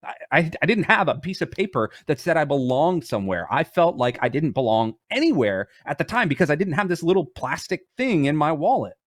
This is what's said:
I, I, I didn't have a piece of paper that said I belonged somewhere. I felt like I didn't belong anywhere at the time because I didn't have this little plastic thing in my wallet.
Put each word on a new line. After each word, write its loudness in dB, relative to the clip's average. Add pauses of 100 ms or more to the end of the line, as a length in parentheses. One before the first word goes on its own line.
I, -10 (180)
I, 4 (100)
I 0
didn't 2
have 2
a 2
piece -8
of -4
paper -2 (180)
that -2
said 0
I 2
belonged 2
somewhere. -2
I 0
felt 2
like 0
I 0
didn't -2
belong 0 (160)
anywhere 0 (180)
at -6
the -2
time -2
because 0
I 2
didn't -2
have -2
this -2
little 2
plastic -8 (120)
thing 0
in 0
my 2
wallet. 0 (120)